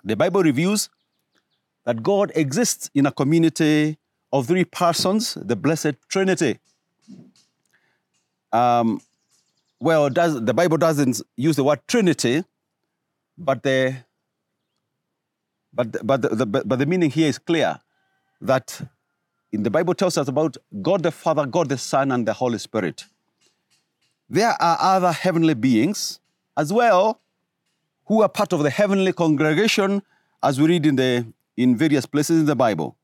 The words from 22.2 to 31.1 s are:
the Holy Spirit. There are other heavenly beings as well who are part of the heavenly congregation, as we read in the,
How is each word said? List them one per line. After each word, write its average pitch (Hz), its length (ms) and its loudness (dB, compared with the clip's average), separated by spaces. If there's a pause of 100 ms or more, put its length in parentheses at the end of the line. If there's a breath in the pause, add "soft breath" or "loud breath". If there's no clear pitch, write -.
the 107 80 -2
Holy 120 240 -2
Spirit. 98 480 -6 (1200)
There 202 200 2 (120)
are 170 180 2
other 185 320 2
heavenly 160 440 0
beings 123 640 0 (360)
as 151 160 -4
well 220 480 2 (840)
who 214 160 2
are 202 80 4
part - 240 -2
of 151 100 0
the 147 60 0
heavenly 190 440 0
congregation, 175 920 0 (400)
as 135 160 0
we 151 80 4
read 165 180 2
in 147 100 4
the, 127 300 0 (320)